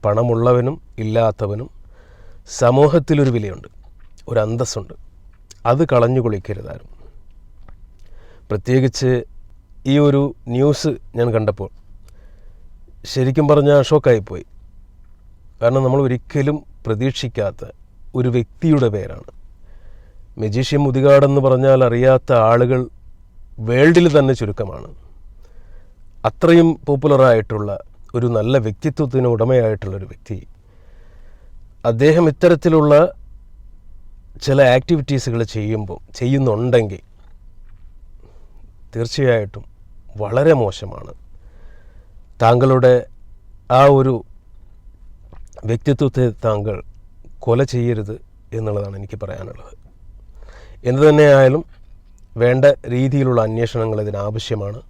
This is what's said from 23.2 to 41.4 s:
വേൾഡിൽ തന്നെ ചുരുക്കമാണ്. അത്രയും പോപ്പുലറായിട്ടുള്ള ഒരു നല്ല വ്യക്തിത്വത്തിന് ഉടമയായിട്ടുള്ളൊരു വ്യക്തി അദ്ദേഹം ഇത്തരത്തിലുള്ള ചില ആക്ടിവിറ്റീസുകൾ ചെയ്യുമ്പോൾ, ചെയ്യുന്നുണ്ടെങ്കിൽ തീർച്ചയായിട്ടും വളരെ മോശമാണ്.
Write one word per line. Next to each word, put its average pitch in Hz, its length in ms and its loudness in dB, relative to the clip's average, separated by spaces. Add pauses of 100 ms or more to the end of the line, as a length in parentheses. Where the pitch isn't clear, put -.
വേൾഡിൽ 160 380 4 (100)
തന്നെ 135 240 4
ചുരുക്കമാണ്. 98 480 -8 (1400)
അത്രയും 170 400 4 (180)
പോപ്പുലറായിട്ടുള്ള 127 840 2 (460)
ഒരു 120 100 -2 (100)
നല്ല 113 200 0 (100)
വ്യക്തിത്വത്തിന് 131 680 -4
ഉടമയായിട്ടുള്ളൊരു 110 760 -2
വ്യക്തി - 260 -16 (1500)
അദ്ദേഹം 151 420 2
ഇത്തരത്തിലുള്ള 160 600 2 (1500)
ചില 135 120 0 (160)
ആക്ടിവിറ്റീസുകൾ 131 640 -2 (140)
ചെയ്യുമ്പോൾ, 107 440 -6 (200)
ചെയ്യുന്നുണ്ടെങ്കിൽ 123 840 0 (1900)
തീർച്ചയായിട്ടും 117 720 -4 (580)
വളരെ 127 300 2 (100)
മോശമാണ്. - 500 -8 (1300)